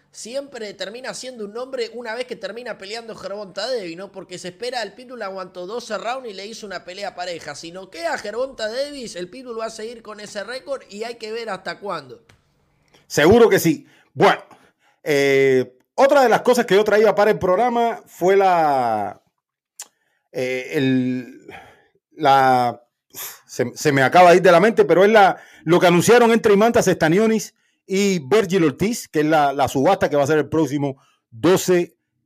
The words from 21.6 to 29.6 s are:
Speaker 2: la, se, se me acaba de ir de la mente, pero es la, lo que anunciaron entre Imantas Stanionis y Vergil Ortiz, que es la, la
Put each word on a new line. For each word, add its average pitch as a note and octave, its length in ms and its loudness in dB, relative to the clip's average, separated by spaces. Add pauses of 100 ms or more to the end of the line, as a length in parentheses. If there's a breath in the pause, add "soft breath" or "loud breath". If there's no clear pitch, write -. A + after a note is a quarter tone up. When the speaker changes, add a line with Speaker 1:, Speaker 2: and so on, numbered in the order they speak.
Speaker 2:
la, C3 720 2 (640 loud breath)
se, A#2+ 280 -6
se D3+ 180 0
me C3+ 100 4
acaba E3+ 280 8
de F3+ 60 8
ir F#3 60 2
de F#3 100 6
la E3 80 6
mente, G#3 240 2
pero E3+ 220 4
es A3 40 4
la, G3+ 280 6 (260 loud breath)
lo D#3+ 160 2
que F#3 60 4
anunciaron A3+ 460 4
entre A3+ 200 2
Imantas A3 320 2
Stanionis F#3+ 720 0 (320)
y G3 320 0 (100)
Vergil F#3+ 360 2
Ortiz, F3+ 440 -2
que D#3 120 -2
es D3+ 60 0
la, D3 280 2
la C3+ 140 0